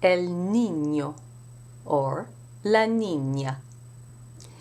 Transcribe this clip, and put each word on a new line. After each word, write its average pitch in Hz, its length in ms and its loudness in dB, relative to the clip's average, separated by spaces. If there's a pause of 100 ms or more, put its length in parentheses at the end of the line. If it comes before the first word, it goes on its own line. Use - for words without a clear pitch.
El 180 500 2
Niño 151 640 0 (680)
or 143 420 -2 (360)
La 220 220 4
Niña. 139 760 -2 (1000)